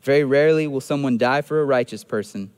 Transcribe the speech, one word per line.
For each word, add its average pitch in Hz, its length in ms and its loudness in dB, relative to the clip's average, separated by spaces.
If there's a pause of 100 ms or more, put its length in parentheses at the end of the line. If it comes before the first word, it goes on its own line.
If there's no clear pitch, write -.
Very 143 220 2
rarely 151 440 2
will 135 140 -4
someone 135 360 -2
die 123 240 0
for 151 200 -2
a 147 40 0
righteous 120 380 -2
person 101 540 -8